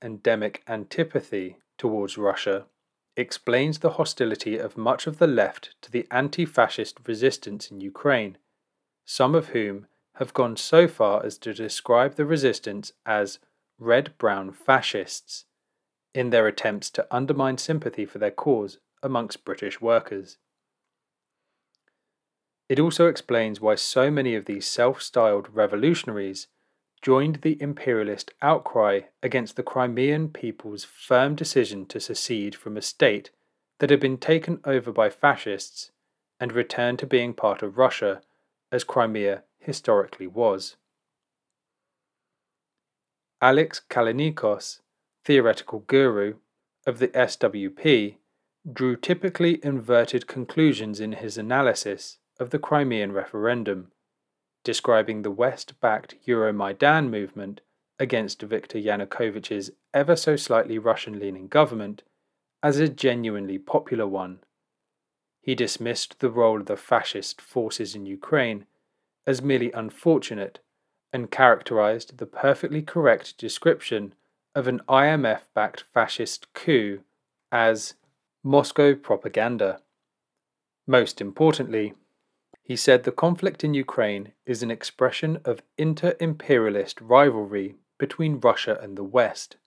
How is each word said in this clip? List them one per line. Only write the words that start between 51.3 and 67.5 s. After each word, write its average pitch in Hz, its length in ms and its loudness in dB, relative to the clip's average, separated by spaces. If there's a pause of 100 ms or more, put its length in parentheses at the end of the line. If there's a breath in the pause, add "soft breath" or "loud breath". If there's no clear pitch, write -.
analysis 113 840 -2 (200)
of 123 120 -8
the 147 80 -2
Crimean 123 520 0
referendum, 104 800 -4 (720)
describing 110 600 0
the 104 80 -4
West-backed 113 840 -2 (140)
Euromaidan 113 840 2
movement 104 520 -8 (360)
against 117 460 -4
Viktor 110 340 -6
Yanukovych's 104 920 -6 (200)
ever 143 240 2
so 156 200 0
slightly 113 420 0
Russian-leaning 101 680 -4
government 107 560 0 (580)
as 147 160 2
a 156 100 2
genuinely 113 720 -2
popular - 480 -2
one. 92 320 -8 (1040)
He 131 140 -4
dismissed 117 640 -4
the 131 100 0
role 113 300 4
of 101 80 -8
the 101 100 -4
fascist - 640 -2
forces 110 540 -6